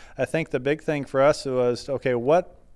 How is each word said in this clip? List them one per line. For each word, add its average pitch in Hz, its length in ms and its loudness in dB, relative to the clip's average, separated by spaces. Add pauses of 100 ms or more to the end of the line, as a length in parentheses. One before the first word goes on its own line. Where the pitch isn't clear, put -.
(160)
I 135 80 -2
think 160 240 -4
the 135 120 -4
big 143 220 -2
thing 147 220 -4
for 135 160 -2
us 143 240 4
was, 123 460 -2
"Okay, 127 240 -2
what 143 420 0 (200)